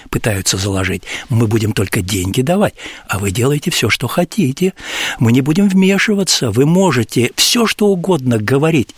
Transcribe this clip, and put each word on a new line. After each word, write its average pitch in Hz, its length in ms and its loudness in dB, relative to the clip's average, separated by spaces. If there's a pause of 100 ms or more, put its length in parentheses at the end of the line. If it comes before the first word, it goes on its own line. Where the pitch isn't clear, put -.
(100)
пытаются 104 460 -2
заложить. 95 480 -4 (240)
Мы 117 180 2
будем 110 260 0
только 101 300 -2
деньги 95 400 -2
давать, 175 320 0 (320)
а 98 140 -4
вы 101 100 -2
делаете 135 400 0
все, - 180 -2
что 117 200 -2
хотите. 175 640 -2 (460)
Мы 113 100 4
не 123 100 6
будем 160 280 2
вмешиваться. 190 840 2
Вы 123 160 2
можете 147 720 2
все, 233 300 2
что - 200 0
угодно 165 520 0
говорить, 135 600 0